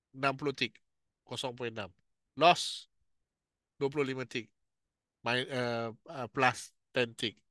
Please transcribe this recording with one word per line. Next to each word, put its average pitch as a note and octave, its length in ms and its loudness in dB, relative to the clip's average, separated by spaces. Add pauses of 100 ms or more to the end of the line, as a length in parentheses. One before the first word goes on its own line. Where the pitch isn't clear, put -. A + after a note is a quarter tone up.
(140)
enam C#3 240 0
puluh C#3+ 160 -2
tick, - 240 -2 (480)
kosong B2 320 -6
point A#2+ 160 -6
enam. G#2 160 -8 (480)
Loss - 480 4 (960)
dua C#3 80 2
puluh C#3+ 160 0
lima C3 180 -4
tick. A#2 220 -6 (800)
Mi-, B2 240 0
uh, A#2+ 420 -2
uh, B2 380 -10
plus B2+ 420 2 (220)
ten B2 240 0
tick. G#2+ 180 -4 (160)